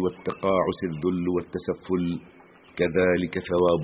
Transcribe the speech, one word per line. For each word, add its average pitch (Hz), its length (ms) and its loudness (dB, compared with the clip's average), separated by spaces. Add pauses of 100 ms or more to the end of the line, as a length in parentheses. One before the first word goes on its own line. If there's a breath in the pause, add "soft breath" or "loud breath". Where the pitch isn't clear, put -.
والتقاعس 92 760 -2 (100)
الذل 87 400 -2
والتسفل، 90 720 -4 (720)
كذلك 90 580 2 (160)
ثواب 87 340 4